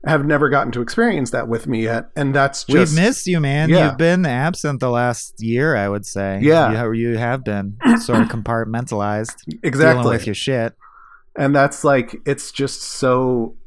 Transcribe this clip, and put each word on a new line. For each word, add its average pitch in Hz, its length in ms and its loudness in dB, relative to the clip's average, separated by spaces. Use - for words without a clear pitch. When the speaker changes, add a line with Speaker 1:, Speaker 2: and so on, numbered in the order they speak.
Speaker 1:
have 147 200 2
never 147 240 4
gotten 135 200 2
to 120 120 -4
experience 190 480 0
that 120 180 -4
with 117 180 -4
me 113 180 -2
yet. 117 300 -4
And 139 200 -2
that's 139 340 0
Speaker 2:
We've 139 80 4
Speaker 1:
just 165 180 4
Speaker 2:
missed 196 320 2
you, 175 140 0
man. 147 300 2
Speaker 1:
Yeah. 147 180 6
Speaker 2:
You've - 80 -4
been 175 300 2
absent 143 540 -2
the 127 100 0
last 120 520 -2
year, 123 340 2
I 101 120 0
would 101 160 -4
say. 98 380 -4
Speaker 1:
Yeah. 147 300 4
Speaker 2:
You 110 40 -2
ha-, 117 140 -2
you 117 260 -2
have 120 260 -2
been 104 360 -6
Speaker 1:
<clears throat> 233 140 4
Speaker 2:
sort 113 180 0
of - 80 0
compartmentalized, 110 1080 -4
Speaker 1:
Exactly. 135 400 2
Speaker 2:
dealing 117 120 2
with 113 120 -4
your 104 80 -4
shit. 120 400 -4
Speaker 1:
And 139 180 2
that's, 139 280 2
like, 135 320 2
it's 139 260 -6
just - 300 -4
so 127 760 0